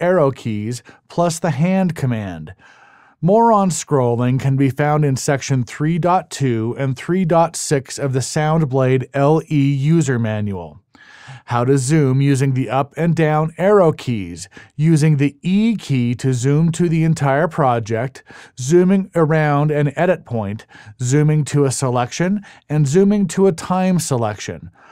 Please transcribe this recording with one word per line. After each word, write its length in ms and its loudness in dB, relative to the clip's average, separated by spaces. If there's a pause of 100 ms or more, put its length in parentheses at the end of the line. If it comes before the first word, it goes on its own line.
arrow 300 2
keys, 500 -6 (260)
plus 320 -2
the 120 -2
hand 440 0
command. 600 -6 (680)
More 300 4
on 200 2
scrolling 680 0
can 160 0
be 140 2
found 340 0
in 120 0
section 480 -2
three 340 -4
dot 320 0
two 480 -2
and 180 -4
three 300 -2
dot 300 2
six 420 -4
of 160 -4
the 60 0
Soundblade 960 0
L 340 2
E 240 2
user 460 2
manual. 640 -6 (600)
How 180 0
to 160 2
zoom 420 2
using 320 2
the 160 -2
up 260 -2
and 200 0
down 420 0
arrow 360 4
keys, 540 -8 (280)
using 420 4
the 240 0
E 340 0
key 400 -2
to 200 -2
zoom 380 2
to 140 0
the 160 0
entire 440 0
project, 760 -2 (380)
zooming 560 2
around 560 2
an 260 0
edit 280 0
point, 420 -6 (340)
zooming 440 2
to 200 2
a 60 0
selection, 720 -2 (240)
and 180 0
zooming 420 2
to 180 2
a 40 2
time 460 -2
selection. 720 -4 (220)